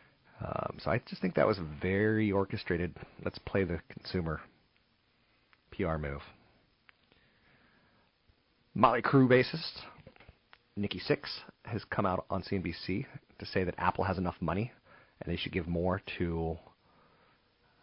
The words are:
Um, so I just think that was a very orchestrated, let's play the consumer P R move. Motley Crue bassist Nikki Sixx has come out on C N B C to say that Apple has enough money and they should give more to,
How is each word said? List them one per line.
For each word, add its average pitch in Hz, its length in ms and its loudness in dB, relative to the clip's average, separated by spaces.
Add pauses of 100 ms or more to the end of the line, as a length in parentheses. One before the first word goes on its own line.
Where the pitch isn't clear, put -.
(400)
Um, - 420 -4
so - 100 0
I 113 180 2
just - 120 -10
think 180 140 -2
that - 100 6
was 104 120 4
a 82 100 -6 (140)
very 107 500 2
orchestrated, 92 640 0 (300)
let's - 140 -6
play 98 260 0
the 85 240 -4
consumer 80 500 -4 (1300)
P 101 120 -2
R 80 140 0
move. 71 240 -6 (2500)
Motley 120 280 6
Crue 131 260 8
bassist 127 540 4 (960)
Nikki 101 240 -4
Sixx - 260 0 (380)
has 104 180 -4
come - 220 -2
out 92 240 0
on 92 140 -2
C - 120 -2
N 95 60 0
B 82 100 -2
C 101 340 -4 (340)
to - 60 -10
say 92 200 0
that 87 120 -4
Apple 92 280 0
has 92 120 0
enough 90 220 -2
money 90 320 -2 (480)
and 85 140 -4
they 85 40 -4
should - 140 -4
give 82 160 -2
more 90 340 0 (160)
to, 82 400 -2 (1300)